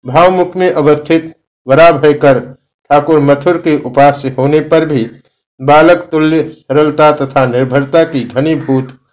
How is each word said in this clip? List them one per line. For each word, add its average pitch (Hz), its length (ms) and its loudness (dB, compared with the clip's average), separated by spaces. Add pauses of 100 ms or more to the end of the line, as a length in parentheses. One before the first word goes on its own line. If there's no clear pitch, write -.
भावमुख 180 500 0
में 185 160 0
अवस्थित 151 640 -2 (320)
वराभयकर 147 720 2 (520)
ठाकुर 147 280 2
मथुर 143 380 0
के 151 240 -2
उपास्य 139 560 0
होने 143 220 0
पर 160 260 0
भी 127 260 -4 (500)
बालक 156 360 4
तुल्य 156 460 -2
सरलता 151 680 0
तथा 139 340 -2
निर्भरता 135 580 0
की 147 200 -4
घनीभूत 135 760 -4 (140)